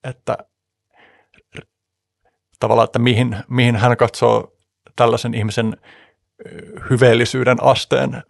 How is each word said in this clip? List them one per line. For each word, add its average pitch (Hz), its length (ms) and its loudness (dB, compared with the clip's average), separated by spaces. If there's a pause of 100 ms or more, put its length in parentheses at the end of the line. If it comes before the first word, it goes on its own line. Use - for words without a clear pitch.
että 127 340 -8 (1200)
r-, - 80 -20 (920)
tavallaan, 113 260 2
että 120 120 -6
mihin, 120 380 0 (120)
mihin 120 280 0
hän 120 200 2
katsoo 113 560 0 (440)
tällaisen 123 380 0
ihmisen, 110 420 -4 (720)
ö, - 40 -20 (400)
hyveellisyyden 120 720 2
asteen 127 680 0